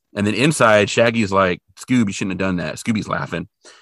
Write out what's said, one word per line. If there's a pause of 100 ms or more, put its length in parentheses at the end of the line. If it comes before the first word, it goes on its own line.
(160)
And
then
inside,
Shaggy's
like, (160)
"Scoob,
you
shouldn't
have
done
that."
Scooby's
laughing. (340)